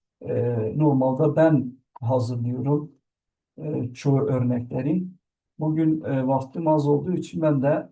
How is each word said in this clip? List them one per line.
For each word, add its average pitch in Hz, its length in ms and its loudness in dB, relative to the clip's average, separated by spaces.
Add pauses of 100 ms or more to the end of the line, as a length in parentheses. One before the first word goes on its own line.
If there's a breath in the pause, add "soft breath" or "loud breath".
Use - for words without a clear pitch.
(200)
E, 120 360 -2 (200)
normalde 139 600 2
ben 156 360 4 (280)
hazırlıyorum, 123 920 -2 (680)
e, 135 360 -6
çoğu 139 260 2
örnekleri. 127 840 -2 (540)
Bugün, 156 460 0
e, 131 220 -2
vaktim 135 420 -2
az 147 200 4
olduğu 147 240 2
için 170 300 -4
ben 147 200 2
de, 143 300 0